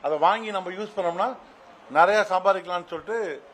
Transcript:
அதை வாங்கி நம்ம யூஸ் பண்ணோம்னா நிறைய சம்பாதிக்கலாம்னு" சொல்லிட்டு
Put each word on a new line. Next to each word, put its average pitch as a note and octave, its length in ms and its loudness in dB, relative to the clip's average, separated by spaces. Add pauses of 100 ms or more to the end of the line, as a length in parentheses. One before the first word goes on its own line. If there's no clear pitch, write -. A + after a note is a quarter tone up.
அதை D3 160 -2
வாங்கி G#3 340 0
நம்ம F3+ 180 -6
யூஸ் G#3 280 -10
பண்ணோம்னா F#3+ 380 -2 (540)
நிறைய F3+ 320 6
சம்பாதிக்கலாம்னு" F#3 680 0
சொல்லிட்டு E3+ 560 -8 (100)